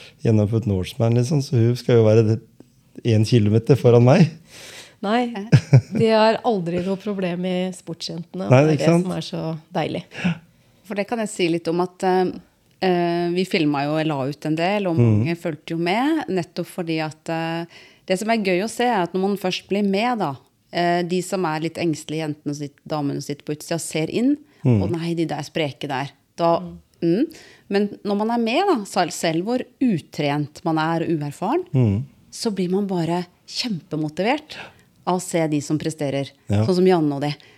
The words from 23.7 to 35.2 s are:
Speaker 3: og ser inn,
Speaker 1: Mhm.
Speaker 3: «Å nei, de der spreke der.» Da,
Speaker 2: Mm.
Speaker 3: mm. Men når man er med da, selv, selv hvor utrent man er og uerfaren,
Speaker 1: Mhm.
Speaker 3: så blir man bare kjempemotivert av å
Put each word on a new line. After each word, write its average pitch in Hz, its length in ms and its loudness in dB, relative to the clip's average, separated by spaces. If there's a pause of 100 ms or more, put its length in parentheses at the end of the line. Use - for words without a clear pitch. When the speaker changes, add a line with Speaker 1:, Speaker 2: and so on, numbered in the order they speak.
Speaker 3:
og 160 60 -4
ser 160 260 -4
inn, 269 300 0 (260)
Speaker 1:
Mhm. 113 180 4
Speaker 3:
«Å 95 80 0
nei, 165 240 -4
de 165 120 -2
der 151 160 -6
spreke 147 440 -6
der.» 139 240 -6 (260)
Da, 170 240 2
Speaker 2:
Mm. 175 180 -14 (240)
Speaker 3:
mm. 185 320 2 (340)
Men 202 200 0 (140)
når 202 140 -2
man 214 140 -2
er 240 80 0
med 233 280 0
da, 262 180 0
selv, 175 280 -2
selv 170 320 -2
hvor 247 160 -2 (220)
utrent 147 840 -2
man 160 140 0
er 165 260 0
og - 60 -4 (100)
uerfaren, 196 440 -4 (100)
Speaker 1:
Mhm. 117 280 2 (300)
Speaker 3:
så - 220 -4
blir 180 160 -4
man 196 160 0
bare 175 400 -2 (200)
kjempemotivert 185 1080 -6 (500)
av 180 120 0
å 175 40 -6